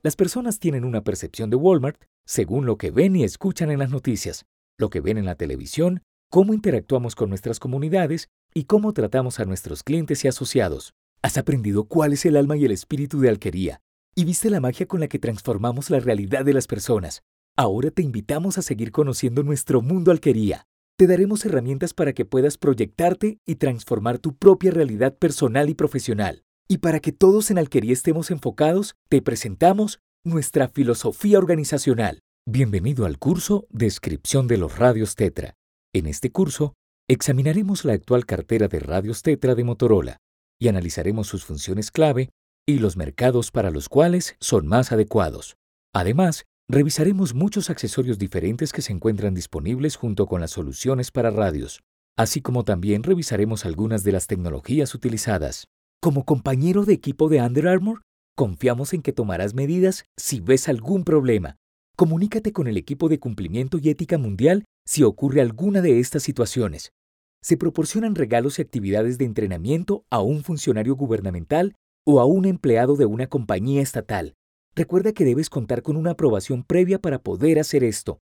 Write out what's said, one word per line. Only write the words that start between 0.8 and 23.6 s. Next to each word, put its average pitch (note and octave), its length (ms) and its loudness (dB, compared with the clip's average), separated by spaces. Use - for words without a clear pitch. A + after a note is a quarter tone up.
una A#2 200 -4
percepción G#2+ 460 -6
de A#2+ 60 2
Walmart D3 460 2
según A#2+ 420 -2
lo A2+ 100 0
que - 140 -6
ven F#3 240 4
y F3 80 4
escuchan D#3+ 480 -2
en C#3+ 80 -2
las C3+ 120 -2
noticias, A#2+ 560 -4
lo G#2 140 -2
que F2 100 -4
ven G2 180 -2
en G2+ 60 -4
la F2+ 120 -4
televisión, F2 640 -4
cómo G3 240 4
interactuamos C3 600 -2
con G#2+ 140 -4
nuestras G2 320 -6
comunidades D3+ 680 -2
y D3+ 120 -4
cómo G#3 280 2
tratamos B2+ 480 -2
a G#2+ 40 0
nuestros F#2 380 -6
clientes D#3 420 -2
y C#3 40 4
asociados. A2 680 -2
¿Has - 160 -2
aprendido G#2+ 460 0
cuál D3+ 280 2
es C#3+ 140 -2
el D3+ 100 4
alma C#3+ 200 2
y D3 80 2
el B2 80 2
espíritu C#3+ 480 -4
de B2+ 80 6
Alquería? F#2 520 -2
¿Y F3+ 100 2
viste F3+ 260 0
la G3 100 2
magia B2+ 260 -2
con F3 140 -4
la D3+ 80 -2
que - 100 -6
transformamos A#2+ 720 -4
la C#3+ 100 4
realidad A#2+ 440 -2
de C#3 100 4
las C3+ 120 0
personas? G2+ 560 -4
Ahora B2 340 0
te F#3 120 -2
invitamos D3 560 -4
a F3+ 40 -4
seguir A2 300 -6
conociendo C3+ 500 0
nuestro C#3 400 0
mundo E3+ 280 2
Alquería. A2+ 560 0
Te F#3 100 8
daremos G3 380 2
herramientas C#3 500 -2
para D3 180 0
que - 120 -4
puedas C3+ 340 2
proyectarte E3+ 880 0
y D#3+ 100 -4
transformar A#2+ 640 -2